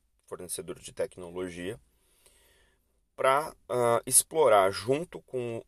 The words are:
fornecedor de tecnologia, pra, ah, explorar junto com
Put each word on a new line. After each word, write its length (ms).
fornecedor 500
de 160
tecnologia, 840
pra, 400
ah, 380
explorar 640
junto 540
com 440